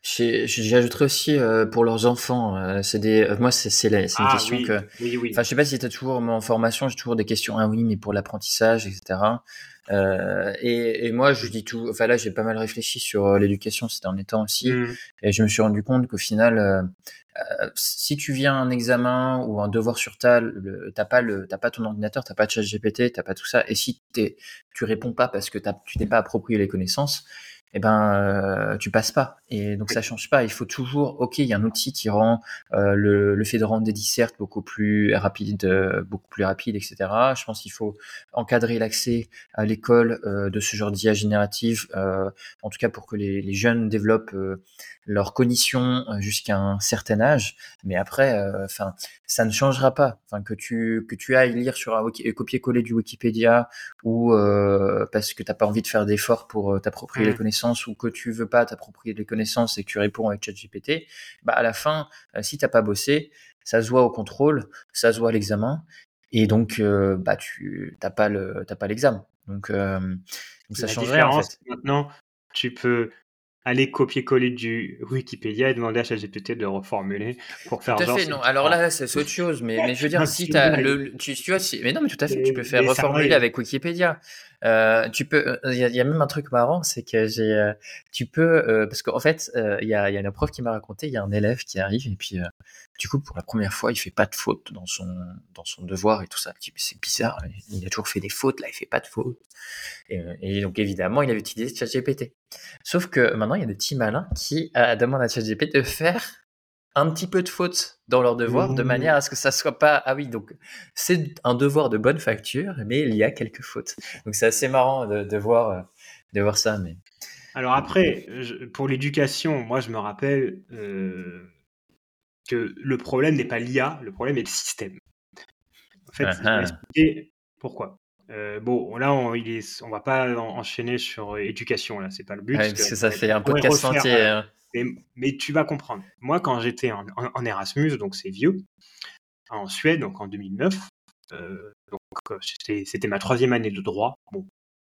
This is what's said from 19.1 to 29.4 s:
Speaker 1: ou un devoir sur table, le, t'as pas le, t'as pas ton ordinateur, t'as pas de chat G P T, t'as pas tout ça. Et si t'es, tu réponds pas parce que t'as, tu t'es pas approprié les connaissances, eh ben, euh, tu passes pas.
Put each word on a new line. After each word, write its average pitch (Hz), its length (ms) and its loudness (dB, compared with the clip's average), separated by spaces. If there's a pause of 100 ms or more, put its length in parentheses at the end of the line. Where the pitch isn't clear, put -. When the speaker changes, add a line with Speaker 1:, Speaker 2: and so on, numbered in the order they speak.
Speaker 1:
ou 107 160 -2
un 104 80 0
devoir 113 280 0
sur - 200 -6
table, 120 380 4
le, 95 380 -10
t'as 104 120 -2
pas 123 160 4
le, 98 260 -4
t'as 98 100 -6
pas 117 140 -2
ton 113 140 -6
ordinateur, 107 380 -4
t'as - 120 -14
pas 107 100 4
de - 60 -6
chat 113 100 -2
G 104 160 -4
P 104 140 0
T, 120 200 0
t'as 90 120 -8
pas 95 100 -6
tout - 120 -12
ça. - 220 2
Et 110 80 -2
si - 260 -4 (120)
t'es, - 240 -2 (360)
tu - 120 -4
réponds 110 280 -2
pas 123 140 2
parce - 220 -4
que - 80 -8
t'as, 101 160 -4 (120)
tu - 120 -10
t'es - 100 -2
pas 117 100 4
approprié 107 420 0
les 98 80 4
connaissances, 98 580 -2 (480)
eh 101 60 -4
ben, 107 360 4
euh, 101 640 0
tu 101 140 -6
passes 110 220 0
pas. - 240 0 (100)